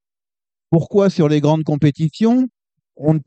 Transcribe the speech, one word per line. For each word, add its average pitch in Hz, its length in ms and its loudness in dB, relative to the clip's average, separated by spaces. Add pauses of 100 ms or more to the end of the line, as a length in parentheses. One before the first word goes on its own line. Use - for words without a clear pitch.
(720)
Pourquoi 196 400 2
sur 165 180 0
les 151 120 0
grandes 156 240 0
compétitions, 160 840 -2 (500)
on 151 180 0
ne 156 120 -4